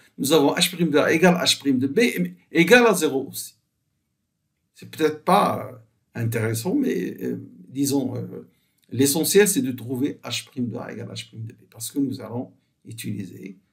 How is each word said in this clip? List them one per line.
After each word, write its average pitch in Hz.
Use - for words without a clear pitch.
nous 131
avons 151
h -
prime 170
de 147
A 135
égale 170
h -
prime 135
de 131
B, 143
mais 175
égal 190
à 214
zéro 143
aussi. -
C'est -
peut-être 151
pas, 107
euh, -
intéressant, 113
mais, -
euh, 123
disons, 131
euh, -
l'essentiel, 147
c'est 175
de 127
trouver 123
h 120
prime 123
de -
A -
égale 110
h 113
prime 110
de 110
B, -
parce -
que 143
nous 135
allons 117
utiliser, 104